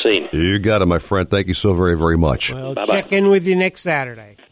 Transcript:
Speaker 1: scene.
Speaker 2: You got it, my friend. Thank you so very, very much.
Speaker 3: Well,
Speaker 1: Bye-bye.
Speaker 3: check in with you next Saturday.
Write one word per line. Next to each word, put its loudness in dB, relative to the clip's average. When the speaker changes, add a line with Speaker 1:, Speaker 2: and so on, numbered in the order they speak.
Speaker 1:
scene. 0
Speaker 2:
You 0
got 0
it, 2
my 2
friend. -2
Thank 0
you -2
so 0
very, 2
very 2
much. 0
Speaker 3:
Well, -10
Speaker 1:
Bye-bye. -2
Speaker 3:
check -4
in 2
with 4
you 2
next -2
Saturday. -8